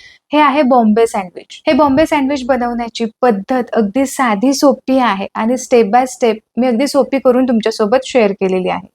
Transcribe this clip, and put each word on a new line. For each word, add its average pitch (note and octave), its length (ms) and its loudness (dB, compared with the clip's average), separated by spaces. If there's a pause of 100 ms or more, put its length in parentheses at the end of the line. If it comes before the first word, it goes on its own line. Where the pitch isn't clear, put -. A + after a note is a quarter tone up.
(320)
हे D4 80 2
आहे C#4+ 240 2
बॉम्बे A#3 440 4
सँडविच. - 600 -10
हे - 60 2
बॉम्बे C#4+ 320 2
सँडविच C#4 400 -2
बनवण्याची A#3+ 600 -4 (160)
पद्धत B3 520 0
अगदी A#3 320 0
साधी A3+ 480 -2
सोपी C4 460 0
आहे G3 360 -2
आणि A3 200 -2
step A#3 380 2
by B3 140 4
step A3+ 320 -2 (180)
मी A#3+ 100 0
अगदी B3+ 200 0
सोपी C4 320 0
करून B3+ 280 2
तुमच्यासोबत A3+ 580 0
शेअर G#3+ 260 2
केलेली F#3 380 -2
आहे. F3 260 -8